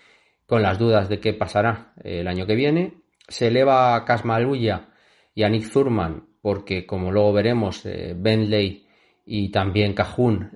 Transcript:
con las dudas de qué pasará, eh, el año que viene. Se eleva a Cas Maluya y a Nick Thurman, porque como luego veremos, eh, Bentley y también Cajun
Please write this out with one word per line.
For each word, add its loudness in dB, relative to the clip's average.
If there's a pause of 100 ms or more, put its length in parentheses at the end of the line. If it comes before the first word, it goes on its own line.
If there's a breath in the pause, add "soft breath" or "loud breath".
(480 soft breath)
con 2
las 0
dudas 2
de -4
qué -2
pasará, -2 (100)
eh, -6
el -4
año -4
que 0
viene. -2 (240)
Se -2
eleva 4
a -2
Cas 0
Maluya -2 (440 soft breath)
y 0
a 4
Nick -2
Thurman, 0 (140)
porque -4
como -4
luego 4
veremos, 0
eh, -10
Bentley 0 (380 soft breath)
y -4
también 0
Cajun 0